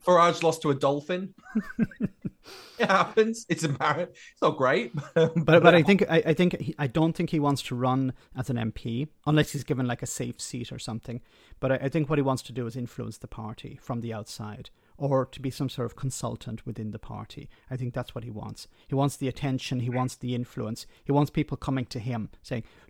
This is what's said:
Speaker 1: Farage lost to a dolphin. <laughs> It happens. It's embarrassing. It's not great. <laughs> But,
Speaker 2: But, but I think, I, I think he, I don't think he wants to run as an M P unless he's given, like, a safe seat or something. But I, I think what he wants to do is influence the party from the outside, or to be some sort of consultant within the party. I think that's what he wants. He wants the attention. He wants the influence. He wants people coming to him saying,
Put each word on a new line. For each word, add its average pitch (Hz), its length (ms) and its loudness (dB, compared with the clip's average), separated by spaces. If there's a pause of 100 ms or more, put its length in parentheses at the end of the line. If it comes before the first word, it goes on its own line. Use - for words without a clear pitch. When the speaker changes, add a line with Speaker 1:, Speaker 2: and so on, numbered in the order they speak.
Speaker 1:
Farage 175 380 6
lost 160 200 2
to 151 80 2
a 139 40 2
dolphin. 147 640 -2
<laughs> - 60 -20 (1300)
It 233 140 2
happens. 220 580 2
It's 165 140 -2
embarrassing. 151 460 0 (240)
It's - 100 -10
not 165 140 4
great. 135 360 2 (120)
<laughs> - 100 -16
But, 160 300 4
Speaker 2:
But, 165 180 8
but 175 140 10
I 165 80 8
think, 196 260 6
I, 165 160 4
I 160 80 4
think 180 260 2
he, - 160 -6
I 143 120 -2
don't 160 240 2
think 170 180 -2
he 165 80 0
wants 143 240 0
to 127 140 -6
run 127 360 0 (220)
as 131 160 -6
an 120 80 -2
M 113 140 -2
P 120 340 -6 (200)
unless 151 260 4
he's 135 100 -6
given, 127 240 -2
like, 120 160 -4
a 131 40 -6
safe 123 340 -8
seat - 320 -10
or 123 80 -14
something. 120 400 -10 (400)
But 131 100 2
I, 131 60 4
I 135 120 -2
think 147 220 0
what 151 80 2
he 143 40 4
wants 131 200 0
to - 100 -16
do 120 140 -6
is 113 100 -8
influence 120 420 -8
the 123 100 -14
party 110 520 -14
from 120 200 -6
the 117 120 -6
outside, 107 580 -12 (260)
or 131 300 2
to - 140 -14
be 131 100 -4
some 135 180 -4
sort 120 180 -4
of - 80 -10
consultant 117 720 -8
within 107 240 -8
the 104 80 -10
party. - 500 -14 (220)
I 127 60 -6
think 120 180 -6
that's 123 180 -6
what 117 120 -10
he 120 60 -12
wants. 107 360 -12 (220)
He 135 80 -2
wants 139 200 2
the 135 120 -2
attention. 131 500 -2
He 123 120 -2
wants 123 260 -2
the 123 180 -4
influence. 117 500 -6 (200)
He 139 80 0
wants 143 180 4
people 147 260 -2
coming 131 300 -2
to - 140 -10
him 113 300 -6 (120)
saying, 117 220 -6 (260)